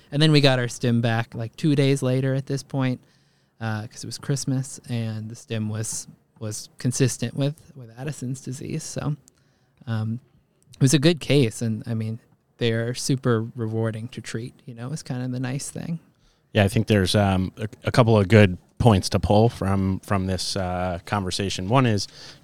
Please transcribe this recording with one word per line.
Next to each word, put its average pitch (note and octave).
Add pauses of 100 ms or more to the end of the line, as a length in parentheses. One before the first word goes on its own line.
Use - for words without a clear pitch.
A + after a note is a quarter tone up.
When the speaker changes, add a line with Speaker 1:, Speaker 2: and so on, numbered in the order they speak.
(100)
Speaker 1:
and C#3+
then D#3
we D3
got C3
our A#2+
stim A#2
back, A2+
like, A#2
two D3+
days C#3
later C3
at C3+
this C#3
point, C3 (600)
uh, A2
'cause -
it -
was A#2
Christmas, C3+
and A2
the A2+
stim A2
was, A2 (320)
was G#2+
consistent B2
with, C#3+
with A#2
Addison's C3+
disease. -
So, - (720)
um, A2+ (520)
it -
was C#3
a D#3
good D#3
case, C3
and, A2
I A#2
mean, A2 (380)
they A#2
are A#2
super A#2+
rewarding A2
to -
treat, A2+ (100)
you B2
know, A#2+
is D#3+
kind B2+
of B2+
the B2+
nice C3
thing. E3 (540)
Speaker 2:
Yeah, G#2+
I G2+
think A2+
there's, G2+
um, F#2+
a, G#2+ (160)
a -
couple A#2
of G2
good G#2 (200)
points G#2+
to -
pull G#2+
from, F#2+
from F#2+
this, F#2+
uh, F2+
conversation. F#2+
One C3
is, G#2 (380)